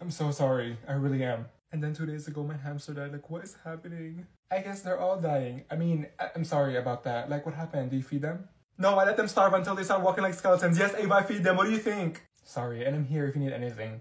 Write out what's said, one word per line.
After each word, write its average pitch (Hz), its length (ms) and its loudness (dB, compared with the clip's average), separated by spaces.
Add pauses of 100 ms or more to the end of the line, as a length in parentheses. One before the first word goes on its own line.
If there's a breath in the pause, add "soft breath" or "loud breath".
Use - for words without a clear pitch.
I'm 175 100 -10
so 151 200 -2
sorry. 123 480 0 (100)
I 143 40 -6
really 139 320 0
am. 120 220 -4 (260)
And 156 100 -4
then 151 120 -4
two 156 120 -6
days 151 220 -8
ago, 147 160 -8
my 151 120 -6
hamster 147 380 -8
died. 143 180 -8
Like, 143 180 -14
what 170 140 -10
is 190 200 -16
happening? 165 600 -12 (240)
I 190 100 0
guess 196 220 -8
they're 185 180 -2
all 185 200 0
dying. 135 500 -2
I 160 60 -6
mean, 165 300 0 (120)
I, - 160 -6
I'm 165 100 -4
sorry 143 320 0
about 123 280 -2
that. 120 240 -4
Like, 190 160 -4
what 156 100 -6
happened? 147 360 -6
Do 131 60 -4
you 131 60 0
feed 139 200 -4
them? 165 260 -6 (300)
No, 196 200 4
I 196 60 8
let 202 120 4
them 214 120 2
starve 196 260 6
until 190 200 2
they 190 100 -2
start 190 180 2
walking 185 200 4
like 185 120 0
skeletons. 180 440 6
Yes, 196 160 4
Ava, 202 200 2
I 196 80 8
feed 202 200 0
them. 180 140 6
What 185 80 4
do 208 80 2
you 220 60 2
think? 208 440 -2 (220)
Sorry, 120 400 -6
and 139 100 0
I'm 151 120 0
here 143 200 0
if 139 80 -2
you 147 60 -2
need 139 120 -2
anything. 117 480 -6